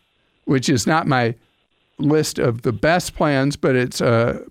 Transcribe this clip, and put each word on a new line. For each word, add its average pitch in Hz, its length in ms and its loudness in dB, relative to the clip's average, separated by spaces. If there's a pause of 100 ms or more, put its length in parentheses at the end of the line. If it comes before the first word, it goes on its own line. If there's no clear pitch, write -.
(460)
which 131 220 0
is 135 200 0
not 160 180 0
my 120 300 0 (640)
list 151 400 0
of 120 240 -2
the 131 100 0
best 160 400 0
plans, 139 420 0
but 139 200 0
it's 127 260 -2
a 120 480 0